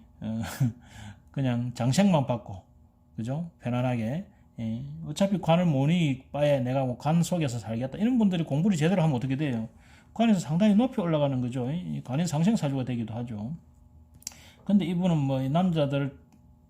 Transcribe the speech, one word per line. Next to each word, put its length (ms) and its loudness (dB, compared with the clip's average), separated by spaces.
어, 200 -6
<laughs> 920 -6
그냥 440 -2
장생만 520 4
받고, 360 -6
그죠? 340 -6
편안하게, 680 -2
예, 260 -6
어차피 340 -2
관을 240 2
못 240 2
이길 440 0
바에 280 2
내가 240 0
뭐 140 -4
관 240 2
속에서 360 -2
살겠다. 400 -6
이런 200 2
분들이 260 2
공부를 320 0
제대로 260 2
하면 140 2
어떻게 200 -2
돼요? 320 -2
관에서 280 4
상당히 340 2
높이 260 2
올라가는 400 2
거죠. 300 -4
이 340 -6
관인 220 -2
상생사주가 580 0
되기도 300 -4
하죠. 400 -8
근데 200 4
이분은 320 2
뭐 260 0
이 60 -2
남자들의 640 2